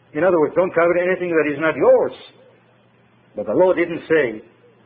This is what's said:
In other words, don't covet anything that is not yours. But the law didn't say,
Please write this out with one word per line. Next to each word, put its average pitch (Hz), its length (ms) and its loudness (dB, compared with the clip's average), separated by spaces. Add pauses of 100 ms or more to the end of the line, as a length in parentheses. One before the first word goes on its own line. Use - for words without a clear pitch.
(120)
In 151 100 -6
other 180 160 2
words, 147 160 0
don't 175 200 0
covet 170 220 2
anything 180 340 -2
that 156 220 2
is 139 60 -8
not 156 180 -2
yours. 196 360 2 (1200)
But 104 120 -8
the 104 80 -4
law 180 180 4
didn't 170 360 -4
say, 127 340 0 (440)